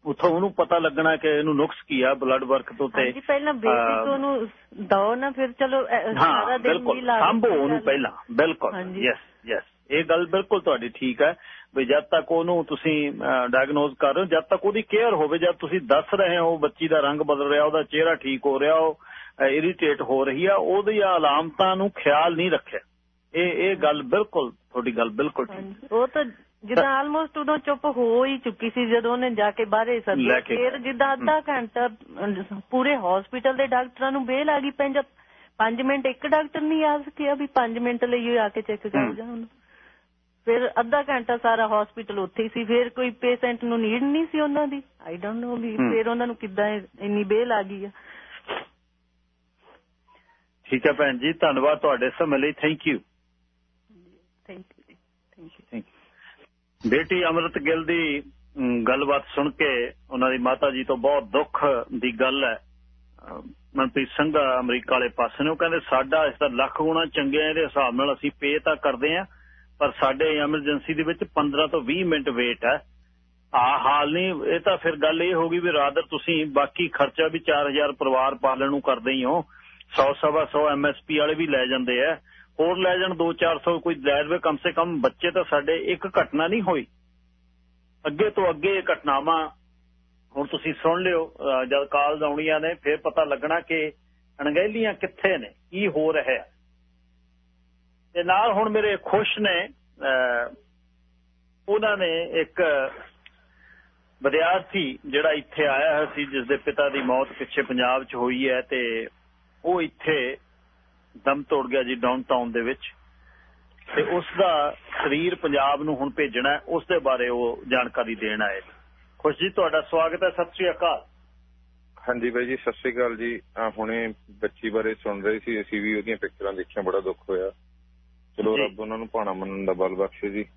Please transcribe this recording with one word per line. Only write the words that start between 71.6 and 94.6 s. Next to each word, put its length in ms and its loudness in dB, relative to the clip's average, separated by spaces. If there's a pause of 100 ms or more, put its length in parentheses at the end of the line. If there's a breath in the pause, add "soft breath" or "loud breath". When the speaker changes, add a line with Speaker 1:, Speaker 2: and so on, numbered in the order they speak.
Speaker 1:
ਤੋਂ 120 0
ਵੀਹ 240 -2
ਮਿੰਟ 240 0
ਵੇਟ 360 -2
ਹੈ।" 160 2 (760)
ਆ 240 4
ਹਾਲ 340 2
ਨਹੀਂ, 320 -2
ਇਹ 160 0
ਤਾਂ 160 2
ਫਿਰ 200 -2
ਗੱਲ 260 0
ਇਹ 120 0
ਹੋ 140 0
ਗਈ 100 0
ਵੀ 140 0
ਰਾਦਰ 300 2
ਤੁਸੀਂ 440 -2
ਬਾਕੀ 420 0
ਖਰਚਾ 400 0
ਵੀ 100 -4
ਚਾਰ 300 2
ਹਜ਼ਾਰ 240 2
ਪਰਿਵਾਰ 420 2
ਪਾਲਣ 360 0
ਨੂੰ 100 -2
ਕਰਦੇ 320 0
ਹੀ 120 -2
ਹੋ, 200 0 (520 loud breath)
ਸੌ 160 4
ਸਵਾ 320 0
ਸੌ 260 2
ਐਮ 160 0
ਐਸ 100 0 (100)
ਪੀ 120 0
ਵਾਲੇ 160 2
ਵੀ 120 -2
ਲੈ 200 0
ਜਾਂਦੇ 380 0
ਆ। 140 0 (420 soft breath)
ਹੋਰ 180 2
ਲੈ 200 2
ਜਾਣ 160 -2
ਦੋ 180 0
ਚਾਰ 260 2
ਸੌ, 200 0
ਕੋਈ 160 -2
ਲੈ 280 2
ਜਾਵੇ 160 -2
ਕਮ 180 0
ਸੇ 160 -2
ਕਮ। 280 0
ਬੱਚੇ 300 0
ਤਾਂ 140 0
ਸਾਡੇ, 320 0
ਇੱਕ 300 -4
ਘਟਨਾ 420 0
ਨਹੀਂ 140 0
ਹੋਈ। 240 -2 (1200)
ਅੱਗੇ 240 0
ਤੋਂ 200 2
ਅੱਗੇ 260 0
ਇਹ 60 -2 (100)
ਘਟਨਾਵਾਂ 580 0 (840)
ਹੁਣ 100 -4
ਤੁਸੀਂ 280 -6
ਸੁਣ 280 0
ਲਿਓ, 240 0
ਅਹ, 380 -2
ਜਦ 200 0
ਕਾਲਜ਼ 380 0
ਆਉਣੀਆਂ 380 0
ਨੇ, 140 -2
ਫਿਰ 220 -2
ਪਤਾ 280 0
ਲੱਗਣਾ 360 -2
ਕਿ 320 -4 (480)
ਅਣਗਹਿਲੀਆਂ 540 0